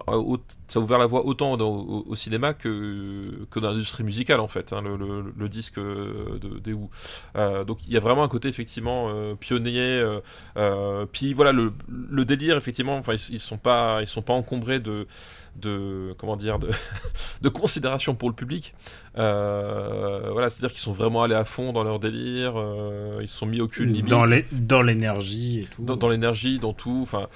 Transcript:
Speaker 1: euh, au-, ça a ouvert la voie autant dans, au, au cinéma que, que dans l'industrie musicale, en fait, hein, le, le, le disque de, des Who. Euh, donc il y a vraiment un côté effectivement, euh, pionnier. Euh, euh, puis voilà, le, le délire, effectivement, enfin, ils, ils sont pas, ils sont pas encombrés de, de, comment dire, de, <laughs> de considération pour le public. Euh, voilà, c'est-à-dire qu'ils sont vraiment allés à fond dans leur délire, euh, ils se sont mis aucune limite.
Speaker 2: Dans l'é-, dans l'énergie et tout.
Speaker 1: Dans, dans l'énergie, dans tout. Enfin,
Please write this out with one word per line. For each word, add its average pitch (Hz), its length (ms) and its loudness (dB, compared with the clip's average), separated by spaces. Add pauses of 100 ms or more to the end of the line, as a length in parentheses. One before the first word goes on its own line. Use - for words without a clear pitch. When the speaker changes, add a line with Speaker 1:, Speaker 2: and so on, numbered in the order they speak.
Speaker 1:
euh, 113 60 2
au-, 113 240 2 (300)
ça - 100 0
a 113 40 4
ouvert 117 160 4
la 120 80 6
voie 113 200 4
autant 135 300 0
dans, 110 120 2
au, 104 380 -4
au - 80 -6
cinéma 113 400 -2
que, 101 960 -6
que 110 100 -4
dans 107 100 0
l'industrie 110 340 -2
musicale, 117 360 2
en 107 80 0
fait, - 240 -6
hein, 104 80 -4
le, 101 160 -4
le, 98 400 -6
le 107 120 -4
disque 107 300 -10
de, 104 800 -6
des 104 140 -6
Who. 104 160 -6 (480)
Euh, 98 280 0
donc 110 220 -6
il - 60 -6
y 117 40 6
a 110 40 6
vraiment 123 220 4
un 143 60 4
côté 120 200 -2
effectivement, 120 640 -4
euh, 107 240 -4
pionnier. 120 460 0
Euh, 120 400 2 (360)
euh, 101 540 2
puis 139 240 -2
voilà, 139 180 8
le, 117 200 4 (160)
le 127 360 0
délire, 143 320 4
effectivement, 131 400 -2
enfin, 120 180 0
ils, 110 200 -4
ils 110 60 -6
sont - 180 -8
pas, 117 420 4
ils 107 60 -2
sont 107 160 -6
pas 120 100 0
encombrés 123 480 0
de, 107 260 -6 (500)
de, 98 600 -6
comment 107 180 -4
dire, 104 220 -2
de, - 120 -2 (340)
<laughs> - 380 -6
de 139 60 6
considération 135 680 0
pour 123 160 0
le 113 40 -2
public. 139 400 -8 (420)
Euh, 101 1120 0
voilà, 120 180 2
c'est-à-dire 120 220 -4
qu'ils - 120 -10
sont 107 100 -2
vraiment 113 320 2
allés 117 100 4
à 110 100 4
fond 127 280 -4
dans 113 100 2
leur 110 160 0
délire, 123 560 -2
euh, 104 640 -4
ils 107 80 -6
se - 80 -12
sont 110 100 -4
mis 113 140 0
aucune 117 320 2
limite. 104 160 2
Speaker 2:
Dans 117 160 8
l'é-, 117 280 6
dans 127 300 6
l'énergie 110 800 2
et 98 40 -6
tout. 104 180 -12
Speaker 1:
Dans, 127 140 -2
dans 117 120 4
l'énergie, 117 520 2
dans 110 120 0
tout. 123 300 -4
Enfin, 101 340 -2